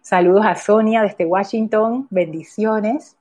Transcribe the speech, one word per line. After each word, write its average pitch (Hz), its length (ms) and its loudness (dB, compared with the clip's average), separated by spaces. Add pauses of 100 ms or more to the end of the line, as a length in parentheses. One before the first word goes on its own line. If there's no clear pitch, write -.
Saludos 185 440 2
a 185 100 2
Sonia 220 460 2
desde 196 220 -2
Washington, 220 840 -2
bendiciones. 208 1120 -4